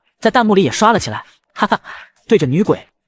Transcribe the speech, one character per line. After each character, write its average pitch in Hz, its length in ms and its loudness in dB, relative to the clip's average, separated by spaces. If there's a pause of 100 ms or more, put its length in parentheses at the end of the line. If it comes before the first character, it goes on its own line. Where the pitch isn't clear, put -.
(200)
在 220 120 0
弹 240 140 0
幕 208 100 2
里 190 80 4
也 123 80 0
刷 214 220 2
了 196 60 0
起 - 100 -8
来 - 160 -12 (280)
：“哈 - 140 -4
哈， - 140 -4 (480)
对 220 80 4
着 151 80 0
女 147 180 0
鬼 - 240 -4 (200)